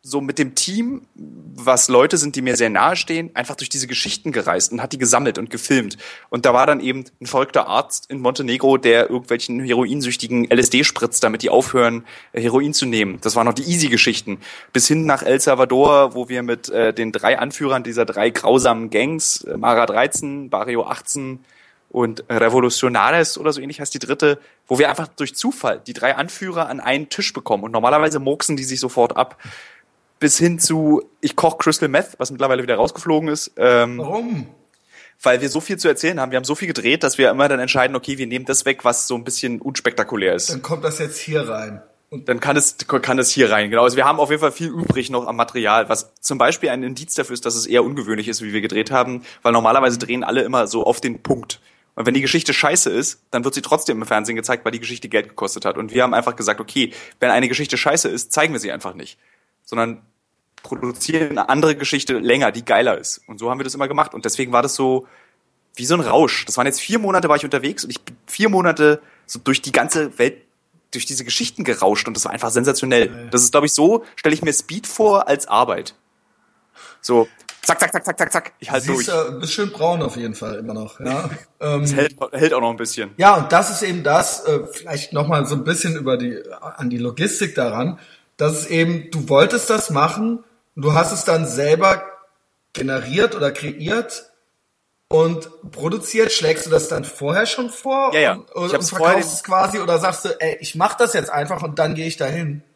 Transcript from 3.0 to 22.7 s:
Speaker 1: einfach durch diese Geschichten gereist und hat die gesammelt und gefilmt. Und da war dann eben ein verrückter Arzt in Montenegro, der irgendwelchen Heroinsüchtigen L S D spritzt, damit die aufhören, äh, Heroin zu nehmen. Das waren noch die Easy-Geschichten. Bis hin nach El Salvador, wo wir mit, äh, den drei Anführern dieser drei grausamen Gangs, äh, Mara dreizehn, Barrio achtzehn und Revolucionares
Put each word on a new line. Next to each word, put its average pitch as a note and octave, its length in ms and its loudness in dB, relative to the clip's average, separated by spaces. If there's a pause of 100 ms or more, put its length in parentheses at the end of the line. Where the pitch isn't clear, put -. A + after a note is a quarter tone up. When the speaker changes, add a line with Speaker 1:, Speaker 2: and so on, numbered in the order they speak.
Speaker 1:
einfach B2 200 -4
durch - 140 -10
diese C3 180 -4
Geschichten - 440 -6
gereist F#2 400 0
und A#2 100 -6
hat C3 120 -6
die C#3 40 -8
gesammelt B2+ 400 2
und A#2 120 -8
gefilmt. A#2+ 480 -2 (320)
Und A#2+ 160 -4
da B2+ 80 6
war B2 120 6
dann D3+ 140 2
eben B2+ 240 -4 (180)
ein B2 60 -16
verrückter - 400 0
Arzt - 420 -2
in C#3 120 -10
Montenegro, B2+ 560 2
der A#2+ 320 6
irgendwelchen A#2+ 500 -4
Heroinsüchtigen B2 920 -2
L A#2+ 100 6
S A#2+ 100 4
D C3 140 4
spritzt, - 400 0
damit A2 200 0
die A#2+ 60 0
aufhören, A#2 560 2 (260)
äh, A#2+ 100 -6
Heroin C3 320 2
zu - 120 0
nehmen. A2 360 0
Das A2 140 -2
waren A#2 100 4
noch A#2 80 2
die C4+ 160 -6
Easy-Geschichten. B2 720 0 (340)
Bis B2 140 2
hin D#3+ 180 2
nach C#3+ 180 2
El C3 160 4
Salvador, C3 760 4
wo B2 140 -6
wir B2 120 -4
mit, A#2+ 280 -4
äh, A2+ 240 2
den A2 180 -2
drei A#2 260 2
Anführern C3 460 -2
dieser A#2 220 0
drei A2 240 0
grausamen A#2 600 2
Gangs, C#3 540 -2
äh, - 140 -8
Mara A#2 280 2
dreizehn, C3+ 640 -2
Barrio A#2 360 -4
achtzehn C3 580 -8 (460)
und A#2 400 -2
Revolucionares B2 1080 2